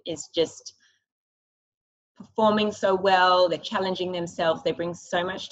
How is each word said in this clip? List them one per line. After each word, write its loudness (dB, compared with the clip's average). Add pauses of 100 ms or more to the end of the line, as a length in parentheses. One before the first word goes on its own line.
is -10
just -4 (1400)
performing 0
so 0
well. 4
They're -2
challenging -4
themselves. -4
They 0
bring -6
so -4
much -8